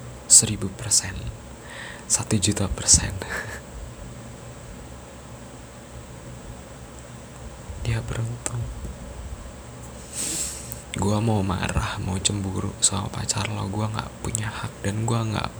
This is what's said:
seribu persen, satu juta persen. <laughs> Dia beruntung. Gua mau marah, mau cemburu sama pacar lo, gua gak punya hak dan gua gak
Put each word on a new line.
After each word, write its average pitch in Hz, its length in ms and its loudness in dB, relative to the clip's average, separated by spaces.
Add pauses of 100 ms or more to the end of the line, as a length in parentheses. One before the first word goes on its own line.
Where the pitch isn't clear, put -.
(300)
seribu 104 400 8
persen, 95 480 2 (880)
satu - 320 4
juta 98 320 4
persen. - 480 6
<laughs> - 460 -4 (4000)
Dia 117 160 4
beruntung. 117 640 -2 (2250)
Gua 101 260 4
mau 107 240 6
marah, 92 560 2
mau 92 220 0
cemburu 98 580 2
sama 98 320 4
pacar - 400 0
lo, 104 160 -2
gua 107 240 0
gak - 180 -2 (140)
punya 110 240 4
hak - 240 -4 (140)
dan 107 180 2
gua 113 220 4
gak - 340 0